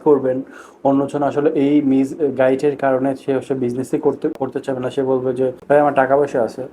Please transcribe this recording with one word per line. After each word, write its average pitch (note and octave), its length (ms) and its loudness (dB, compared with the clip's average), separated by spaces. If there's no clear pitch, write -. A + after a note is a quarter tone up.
করবেন, C3+ 380 2
অন্যজন C#3 380 0
আসলে C#3+ 280 0
এই D3 320 2
মিসগাইডের C3+ 920 2
কারণে C3+ 400 0
সে, C3+ 260 -4
সে C#3 120 -4
বিজনেসই C3 440 -4
করতে, D3 300 -2
করতে C3+ 320 -6
চাবে C3 200 -6
না। B2+ 100 -4
সে C#3 120 -4
বলবে C3 300 0
যে, B2+ 200 -2
"ভাই, C#3+ 100 4
আমার D3 160 2
টাকা C3+ 220 4
পয়সা C#3+ 260 0
আছে, A2 300 -6